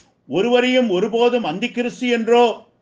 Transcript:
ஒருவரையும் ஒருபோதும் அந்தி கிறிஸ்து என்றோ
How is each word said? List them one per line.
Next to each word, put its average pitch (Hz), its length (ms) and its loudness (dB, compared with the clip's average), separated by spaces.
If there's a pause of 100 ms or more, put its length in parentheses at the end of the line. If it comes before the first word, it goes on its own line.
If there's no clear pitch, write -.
(280)
ஒருவரையும் 247 600 2
ஒருபோதும் 226 580 0
அந்தி 190 220 -6
கிறிஸ்து 240 380 -6
என்றோ 233 380 2 (360)